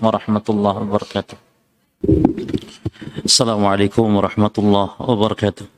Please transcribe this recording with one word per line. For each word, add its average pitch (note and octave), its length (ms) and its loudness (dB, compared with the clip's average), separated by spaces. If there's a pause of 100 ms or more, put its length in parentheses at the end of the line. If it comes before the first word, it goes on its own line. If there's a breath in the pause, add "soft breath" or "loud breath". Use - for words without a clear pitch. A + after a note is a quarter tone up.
warahmatullahi G#2 800 0
wabarakatuh. G2+ 560 -4 (1800 loud breath)
Assalamualaikum G#2 880 2
warahmatullahi G2+ 880 0
wabarakatuh. G#2 680 -2 (120)